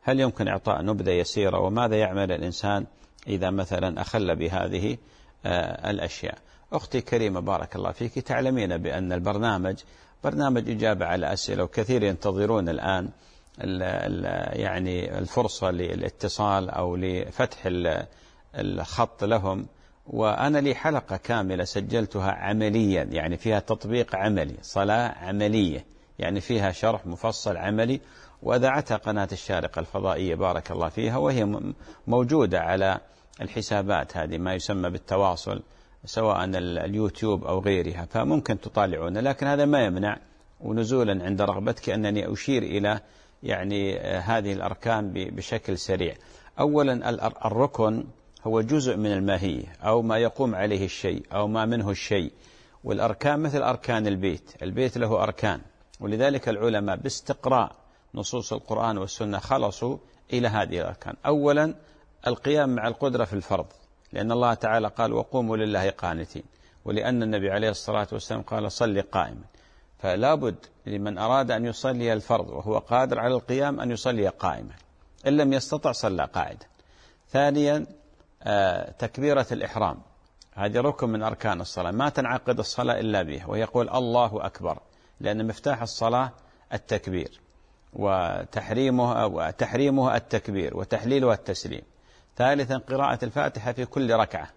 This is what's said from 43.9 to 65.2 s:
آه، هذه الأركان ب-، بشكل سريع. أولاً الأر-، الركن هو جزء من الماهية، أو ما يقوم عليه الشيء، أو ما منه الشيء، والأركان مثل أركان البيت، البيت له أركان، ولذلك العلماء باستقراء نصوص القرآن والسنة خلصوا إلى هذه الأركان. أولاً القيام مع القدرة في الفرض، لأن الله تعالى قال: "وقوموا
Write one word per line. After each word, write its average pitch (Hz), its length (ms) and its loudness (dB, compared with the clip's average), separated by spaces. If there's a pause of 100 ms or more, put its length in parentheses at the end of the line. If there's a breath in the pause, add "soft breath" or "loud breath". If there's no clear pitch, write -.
آه، 92 180 -2
هذه 101 340 0
الأركان 98 600 -2
ب-، 92 240 -6
بشكل - 420 -4
سريع. 92 360 -2 (460 loud breath)
أولاً 143 500 4
الأر-، 113 360 -2
الركن 110 580 2 (420)
هو 110 140 4
جزء 127 360 2
من 107 160 2
الماهية، 95 520 0 (180)
أو 113 200 4
ما 113 160 2
يقوم 117 360 2
عليه 98 300 0
الشيء، 90 480 -4
أو 104 160 0
ما 110 160 0
منه 110 260 0
الشيء، 95 420 0 (520 loud breath)
والأركان 117 560 0
مثل 147 220 0
أركان 120 440 0
البيت، 95 560 -2
البيت 113 360 -2
له 110 240 2
أركان، 104 380 -2 (400)
ولذلك 123 480 0
العلماء 104 480 0
باستقراء 127 760 0 (420 soft breath)
نصوص 107 380 -6
القرآن 110 460 -2
والسنة 98 400 -4
خلصوا 127 600 -2 (340 soft breath)
إلى 123 160 2
هذه 90 320 0
الأركان. 85 340 -6 (120)
أولاً 147 480 4 (520 soft breath)
القيام 135 480 2
مع 117 140 0
القدرة 120 360 0
في 92 80 -8
الفرض، 95 340 -2 (460)
لأن 104 200 -2
الله 120 220 4
تعالى 110 340 2
قال: 113 240 0
"وقوموا 117 440 0